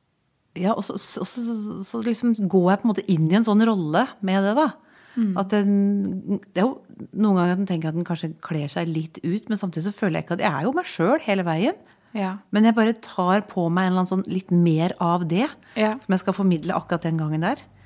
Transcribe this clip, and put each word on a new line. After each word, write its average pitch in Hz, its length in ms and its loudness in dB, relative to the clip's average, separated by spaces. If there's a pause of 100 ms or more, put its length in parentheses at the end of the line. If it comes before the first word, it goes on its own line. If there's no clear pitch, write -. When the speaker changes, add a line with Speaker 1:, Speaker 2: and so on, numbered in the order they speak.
(560)
Speaker 1:
ja, 185 200 0
og 208 100 -4
så, - 140 -8
så, - 260 -8
så, - 160 -10
så, 214 400 -6
så 220 240 -8
liksom 233 300 0 (120)
går 180 280 4
jeg 202 80 -4
på - 20 -2
en 220 80 4
måte - 160 -4
inn 160 220 4
i 190 80 6
en 226 80 2
sånn 214 180 6
rolle 190 400 2 (160)
med 196 220 2
det 202 120 2
da. 294 120 4 (500)
Speaker 2:
Mm. 214 240 0
Speaker 1:
At 190 80 -4
den, 202 920 0 (140)
det 180 80 0
er 226 60 4
jo 269 140 -6 (360)
noen 202 180 4
ganger 175 160 2
at 180 60 0
den 196 100 -2
tenker 160 220 -2
at 156 80 -4
den 175 100 -2
kanskje 165 220 -6 (160)
kler 147 240 -4
seg 170 180 -4
litt 160 360 -6
ut, 196 260 -4
men 214 80 -2
samtidig 175 320 -6
så - 20 -4
føler 165 300 -2
jeg 160 60 -14
ikke 175 100 -2
at 202 80 -2
jeg 180 80 0
er 139 100 -4
jo 233 80 0
meg 349 160 -4
selv 202 380 0
hele 196 180 0
veien. 175 300 0 (400)
Speaker 2:
Ja. 190 220 -4 (160)
Speaker 1:
Men 208 120 4
jeg 226 120 6
bare 226 260 2
tar 185 480 0
på 180 200 -2
meg 185 180 2
en 180 40 2
eller 185 120 2
annen 185 80 -4
sånn 190 200 -2
litt 185 200 -6
mer 170 500 4
av 175 260 0
det, 196 220 0 (260)
Speaker 2:
Ja. 214 220 0
Speaker 1:
som 196 160 -2
jeg 185 80 2
skal 190 120 -2
formidle 180 440 0
akkurat - 240 -4
den 165 160 -2
gangen 156 240 -2
der. 214 160 -2 (280)